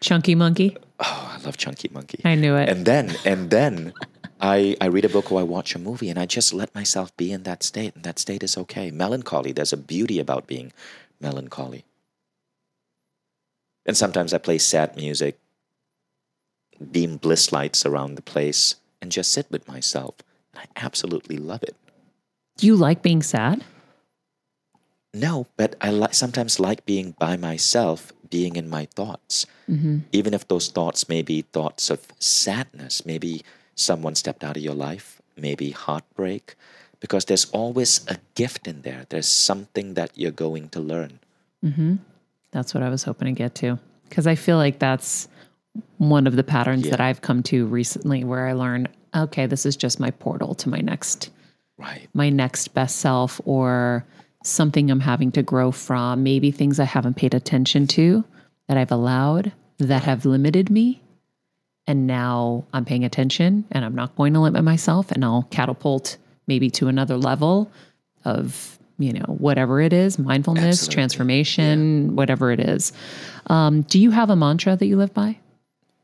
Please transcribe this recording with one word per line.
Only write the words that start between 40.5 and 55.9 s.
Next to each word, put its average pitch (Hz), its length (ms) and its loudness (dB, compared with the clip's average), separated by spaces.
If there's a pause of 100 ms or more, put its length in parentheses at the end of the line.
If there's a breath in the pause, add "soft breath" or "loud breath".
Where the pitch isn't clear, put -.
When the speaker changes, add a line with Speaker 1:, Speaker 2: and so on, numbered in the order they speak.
Speaker 2:
to 82 120 -10
learn. 78 380 -8 (440)
Speaker 1:
Mm-hmm. 160 320 2 (600)
That's 127 160 -6
what 127 80 -2
I 127 80 -2
was 131 140 -4
hoping - 240 -6
to 131 100 -4
get 120 240 -4
to, 123 160 -2 (320)
'cause 156 160 0
I 165 80 4
feel 165 240 2
like 143 220 2
that's - 480 -2 (720 soft breath)
one 147 260 6
of 127 100 2
the 131 80 4
patterns 131 420 0
Speaker 2:
Yeah. - 60 -2
Speaker 1:
that 123 100 0
I've 127 200 0
come 123 220 0
to 123 240 0
recently 123 560 -2
where 127 240 -2
I 131 60 -2
learn, 127 340 -2 (280)
okay, 151 300 0
this 139 180 -2
is 139 120 0
just - 240 -2
my 139 100 -2
portal - 460 -6
to - 140 -8
my 139 100 -2
next, - 500 -4 (480 soft breath)
Speaker 2:
Right. - 380 -16
Speaker 1:
my 143 160 2
next 131 420 0
best 131 240 -2
self, 127 480 0
or 123 580 0 (400 soft breath)
something 147 460 2
I'm 135 120 4
having 127 320 0
to 143 100 2
grow 127 280 2
from, 123 520 -2